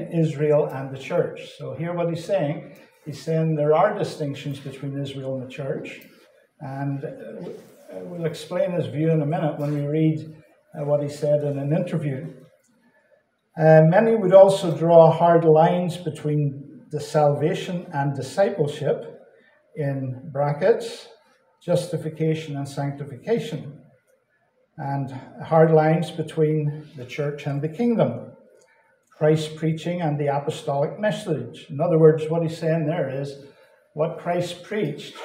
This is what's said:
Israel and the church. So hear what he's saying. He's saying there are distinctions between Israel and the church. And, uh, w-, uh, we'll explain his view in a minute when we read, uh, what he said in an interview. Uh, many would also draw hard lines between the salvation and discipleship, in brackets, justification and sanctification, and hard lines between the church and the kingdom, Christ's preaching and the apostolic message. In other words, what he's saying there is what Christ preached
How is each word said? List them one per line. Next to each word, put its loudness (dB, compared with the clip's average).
Israel 2
and -8
the -12
church. -4
So -12
hear -8
what -2
he's -6
saying. -4
He's -14
saying 0
there 2
are 2
distinctions -6
between -10
Israel -8
and -10
the -18
church. -10
And, -6
uh, -10
w-, -14
uh, -12
we'll -8
explain -4
his -2
view 0
in 2
a -2
minute -2
when -4
we -2
read, 0
uh, -8
what 2
he -4
said 0
in -2
an -4
interview. -2
Uh, 10
many 6
would 4
also 8
draw 8
hard 4
lines 4
between -4
the -6
salvation 0
and -2
discipleship, -2
in -6
brackets, -2
justification -2
and -6
sanctification, -6
and -6
hard 4
lines 2
between -2
the -14
church -8
and -4
the -4
kingdom, -2
Christ's 2
preaching -4
and -2
the -2
apostolic -4
message. -6
In -8
other 2
words, 6
what 0
he's -6
saying -2
there -2
is -8
what -4
Christ -6
preached -6